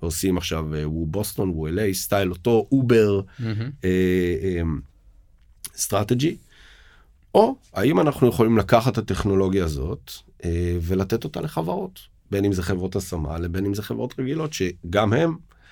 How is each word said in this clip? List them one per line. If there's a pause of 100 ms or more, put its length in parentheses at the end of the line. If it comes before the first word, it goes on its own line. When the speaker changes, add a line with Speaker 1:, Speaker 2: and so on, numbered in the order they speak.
Speaker 1:
ועושים
עכשיו,
אה,
וו
בוסטון,
וו
אל
איי,
סטייל
אותו
אובר, (180)
Speaker 2:
מהמם. (140)
Speaker 1:
אה, (540)
אה, (1120)
סטרטג'י, (960)
או (180)
האם
אנחנו
יכולים
לקחת
את
הטכנולוגיה
הזאת, (320)
אה,
ולתת
אותה
לחברות, (320)
בין
אם
זה
חברות
השמה,
לבין
אם
זה
חברות
רגילות,
שגם
הם, (360)